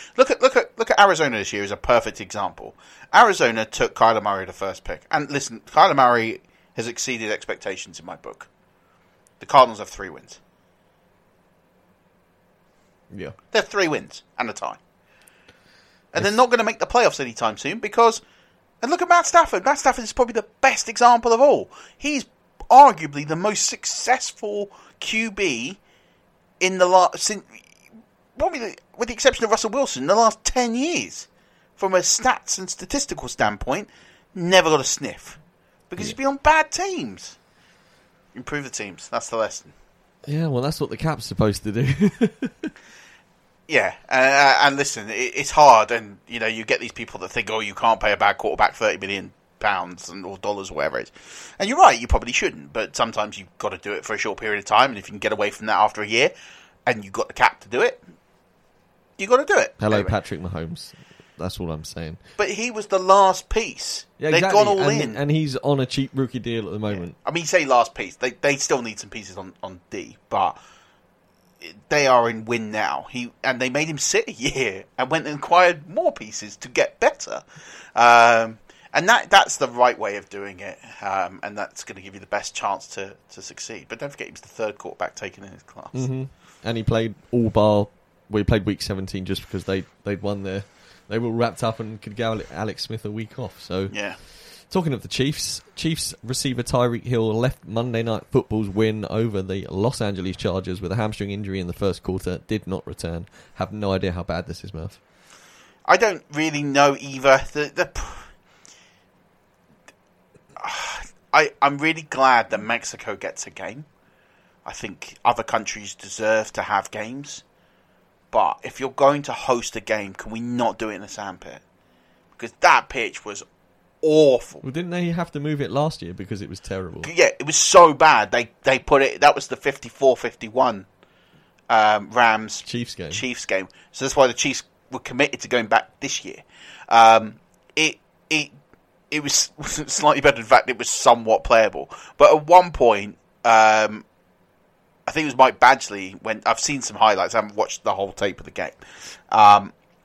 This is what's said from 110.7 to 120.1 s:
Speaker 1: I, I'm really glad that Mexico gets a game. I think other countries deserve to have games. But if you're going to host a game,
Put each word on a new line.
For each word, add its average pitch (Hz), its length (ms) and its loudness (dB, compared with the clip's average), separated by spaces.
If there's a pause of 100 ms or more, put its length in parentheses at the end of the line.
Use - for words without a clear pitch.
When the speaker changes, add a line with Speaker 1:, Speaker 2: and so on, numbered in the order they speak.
Speaker 1:
I, 151 180 4 (100)
I'm 143 160 2
really 156 260 -2
glad 131 480 2
that 107 100 -2
Mexico 113 540 -6
gets - 320 -12
a - 20 -18
game. 104 360 -16 (800)
I - 80 -12
think - 420 -14 (100)
other 117 180 0
countries 107 520 -8
deserve 110 580 -4
to - 80 -6
have 98 300 -4
games. 123 520 -14 (880)
But 101 340 -2
if - 160 -14
you're 131 120 -6
going 143 320 2
to 131 100 -10
host 120 420 -4
a 113 60 -10
game, 101 320 -6